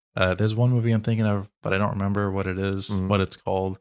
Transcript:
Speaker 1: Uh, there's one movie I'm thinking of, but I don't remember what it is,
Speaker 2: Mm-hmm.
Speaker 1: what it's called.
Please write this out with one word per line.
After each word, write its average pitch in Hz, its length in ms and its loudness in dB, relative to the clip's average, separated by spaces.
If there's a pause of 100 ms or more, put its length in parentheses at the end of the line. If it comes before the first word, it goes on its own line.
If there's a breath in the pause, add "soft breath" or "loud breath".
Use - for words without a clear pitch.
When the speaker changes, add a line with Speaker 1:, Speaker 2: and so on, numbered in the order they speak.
(160)
Speaker 1:
Uh, 92 180 2
there's 107 220 0
one 120 140 4
movie 117 200 2
I'm 110 100 2
thinking 110 260 0
of, 104 220 -2 (140)
but 101 100 -2
I 95 60 2
don't 104 140 0
remember 101 380 0
what 95 180 -2
it 92 100 -4
is, 98 320 -2
Speaker 2:
Mm-hmm. 95 160 0
Speaker 1:
what 101 140 4
it's - 160 -2
called. 95 440 -4